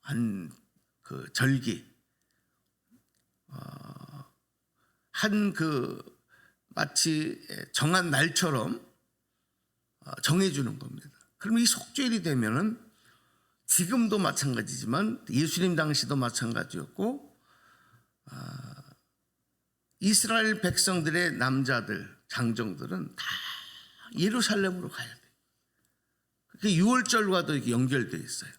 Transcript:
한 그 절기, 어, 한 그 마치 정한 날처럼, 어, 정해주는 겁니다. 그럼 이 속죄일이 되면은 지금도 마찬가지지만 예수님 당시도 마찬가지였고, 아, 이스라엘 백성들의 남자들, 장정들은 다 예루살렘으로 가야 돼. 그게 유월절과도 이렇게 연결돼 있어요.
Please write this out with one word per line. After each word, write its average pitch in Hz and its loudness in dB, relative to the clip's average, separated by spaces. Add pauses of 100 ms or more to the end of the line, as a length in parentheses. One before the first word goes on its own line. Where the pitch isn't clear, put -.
한 107 -4 (520)
그 - -12
절기, 123 0 (1600)
어, - -18 (800)
한 208 2
그 151 -2 (680)
마치 - -2 (320)
정한 175 2
날처럼, 143 2 (1160)
어, - -14
정해주는 147 2
겁니다. - -14 (300)
그럼 226 2
이 240 4
속죄일이 233 0
되면은 147 2 (880)
지금도 208 2
마찬가지지만 139 -2
예수님 170 2
당시도 151 0
마찬가지였고, 120 -4 (840)
아, 131 -14 (1160)
이스라엘 220 2
백성들의 175 2
남자들, 123 0 (140)
장정들은 107 -4
다 - -8 (920)
예루살렘으로 196 0
가야 - -12
돼. - -20 (1300)
그게 202 2
유월절과도 202 4
이렇게 120 0
연결돼 123 2
있어요. - -10